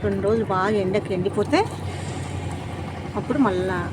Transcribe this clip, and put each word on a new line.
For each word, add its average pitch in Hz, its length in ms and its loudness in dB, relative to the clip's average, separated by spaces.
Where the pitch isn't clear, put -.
రెండు 196 220 0
రోజులు 220 180 4
బాగా 196 400 2
ఎండకి 196 300 0
ఎండిపోతే 202 460 2
అప్పుడు 254 200 -2
మళ్ళా 185 400 2